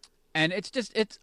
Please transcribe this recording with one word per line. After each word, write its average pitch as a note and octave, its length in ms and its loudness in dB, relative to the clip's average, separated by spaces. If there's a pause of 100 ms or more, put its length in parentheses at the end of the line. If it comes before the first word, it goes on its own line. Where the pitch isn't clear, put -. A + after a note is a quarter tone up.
(340)
and D#3+ 200 2
it's G3 180 -4
just, B3 240 -4
it's G#3+ 280 -2